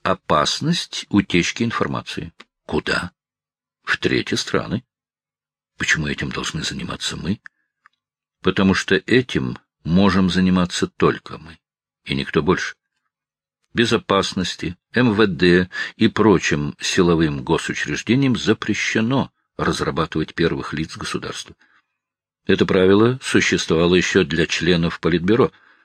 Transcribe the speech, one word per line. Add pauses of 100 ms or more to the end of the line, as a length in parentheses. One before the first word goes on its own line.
опасность
утечки
информации». (340)
«Куда?» (720)
«В
третьи
страны». (920)
«Почему
этим
должны
заниматься
мы?» (1000)
«Потому
что
этим (260)
можем
заниматься
только
мы, (460)
и
никто
больше. (960)
Безопасности, (160)
М
В
Д (260)
и
прочим
силовым
госучреждениям
запрещено (240)
разрабатывать
первых
лиц
государства. (920)
Это
правило
существовало
еще
для
членов
Политбюро. (320)